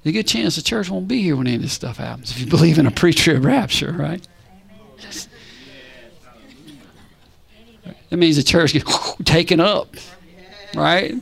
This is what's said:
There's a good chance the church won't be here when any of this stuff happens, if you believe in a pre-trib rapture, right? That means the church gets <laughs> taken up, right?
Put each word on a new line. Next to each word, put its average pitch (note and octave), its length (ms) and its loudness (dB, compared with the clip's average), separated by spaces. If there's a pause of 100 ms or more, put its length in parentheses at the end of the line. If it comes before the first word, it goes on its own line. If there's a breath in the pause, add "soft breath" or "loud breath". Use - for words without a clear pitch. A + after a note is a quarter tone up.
There's D#3 120 -2
a G#3+ 40 0
good G#3+ 100 -2
chance A3+ 260 -2
the D#3 80 -8
church G#3 260 -2
won't F#3 200 -6
be B3 120 0
here F3 140 2
when B2+ 140 0
any A#2+ 80 0
of - 60 -4
this D#3 100 -6
stuff B2 240 -8
happens, B2 340 -12
if B2 80 -10
you B2 80 -6
believe D#3+ 320 4
in C#3+ 80 6
a A2+ 60 2
pre-trib D#3 520 2
rapture, C#3 480 0
right? D#3+ 340 -6 (3750 loud breath)
That E3 60 -4
means D#3+ 200 4
the C3+ 80 2
church E3 280 4
gets - 440 -4
<laughs> - 80 -10
taken E3+ 340 2
up, F#3+ 380 0 (760)
right? E3 480 0